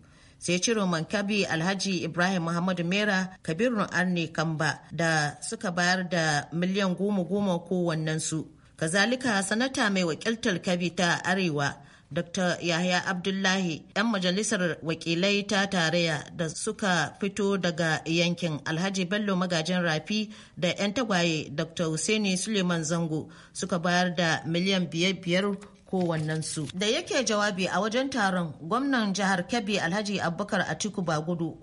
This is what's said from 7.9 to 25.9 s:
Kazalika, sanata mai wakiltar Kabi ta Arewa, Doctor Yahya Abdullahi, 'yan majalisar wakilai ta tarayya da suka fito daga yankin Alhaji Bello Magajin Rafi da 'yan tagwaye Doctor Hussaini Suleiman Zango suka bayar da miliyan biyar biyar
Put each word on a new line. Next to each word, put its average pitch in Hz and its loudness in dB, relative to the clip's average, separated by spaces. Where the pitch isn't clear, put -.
Kazalika, 202 2
sanata 240 0
mai 185 2
wakiltar 202 -2
Kabi 180 0
ta 175 2
Arewa, 170 0
Doctor 170 0
Yahya 175 2
Abdullahi, 190 0
'yan 208 2
majalisar 185 0
wakilai 165 0
ta 202 2
tarayya 170 2
da 165 -2
suka 180 -2
fito 196 0
daga 165 0
yankin 170 0
Alhaji 180 -2
Bello 202 0
Magajin 175 0
Rafi 202 -2
da 175 0
'yan 202 0
tagwaye 170 0
Doctor 160 -4
Hussaini 190 0
Suleiman 180 0
Zango 160 -2
suka 185 -2
bayar 180 2
da 160 2
miliyan 180 0
biyar 170 0
biyar 190 0